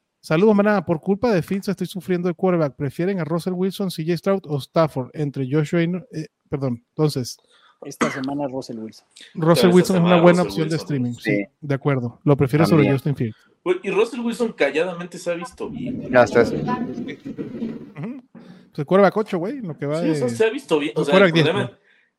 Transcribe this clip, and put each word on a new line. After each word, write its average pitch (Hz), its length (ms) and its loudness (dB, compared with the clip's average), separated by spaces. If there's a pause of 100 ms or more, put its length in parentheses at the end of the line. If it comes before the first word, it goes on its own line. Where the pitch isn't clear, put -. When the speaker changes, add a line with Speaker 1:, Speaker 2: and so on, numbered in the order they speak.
(200)
Speaker 1:
Saludos, 196 340 2
manada. 202 320 2
Por 165 140 -2
culpa 202 320 -2
de 175 100 2
Fields 196 260 -6
estoy 180 200 -4
sufriendo 180 400 -4
de 175 60 -2
quarterback. 170 420 0
¿Prefieren 170 420 -4
a 165 60 -2
Russell 170 300 -4
Wilson, 185 360 -4
C 160 140 -8
J 170 120 -2
Stroud 196 300 -2
o 147 120 -2
Stafford 135 540 -2
entre 139 380 -4
Josh 151 220 0
Reynolds? 170 400 -2
Eh, 156 160 -10 (200)
perdón, 135 420 -4
entonces. 143 460 -2 (480)
Speaker 2:
Esta 143 260 -2
semana 139 380 -6
Russell 127 300 -10
Wilson. 110 280 -14 (280)
Speaker 1:
Russell 165 320 4
Speaker 3:
Esta 175 100 6
Speaker 1:
Wilson 180 200 4
es 175 40 4
una 170 80 4
Speaker 3:
semana 175 140 6
Speaker 1:
buena 175 220 6
Speaker 3:
Russell - 60 -6 (120)
Speaker 1:
opción 156 60 -4
de 160 80 -4
Speaker 3:
Wilson. 151 100 -6
Speaker 1:
streaming. 123 280 -2
Sí, 107 220 -2
Speaker 4:
Sí. 101 80 -2 (160)
Speaker 1:
de 139 140 -4
acuerdo. 131 500 -2
Lo 143 120 6
prefiero 147 280 2
sobre 156 200 6
Speaker 4:
También. 143 100 4
Speaker 1:
Justin 135 220 -2
Fields. 113 200 -4 (260)
Speaker 3:
Güey, 180 200 -2
y 196 80 -4
Russell 233 300 0
Wilson 233 320 -2
calladamente 170 680 -2
se - 120 -6
ha 175 40 -2
visto 170 340 -10
bien. - 420 -10
Speaker 4:
Ya 123 120 8
estás. 117 300 4
Speaker 1:
Ujú. - 1700 -8 (520)
Pues 147 120 -6
quarterback 185 300 4
ocho, 208 220 -4
güey, 233 220 -6
lo 175 160 -10
que - 80 -10
va 147 160 -2
Speaker 3:
Sí, 170 100 0
o 156 40 2
sea, 143 140 -2
Speaker 1:
de - 60 -6
Speaker 3:
se 220 120 2
ha 226 40 0
visto - 280 -2
bien. 147 180 -4
O 156 40 0
Speaker 1:
No, 160 40 0
Speaker 3:
sea, - 120 0
el 196 40 8
Speaker 1:
quarterback 180 140 6
diez, 165 120 4
Speaker 3:
problema, 123 240 0
Speaker 1:
¿no? - 60 -20 (420)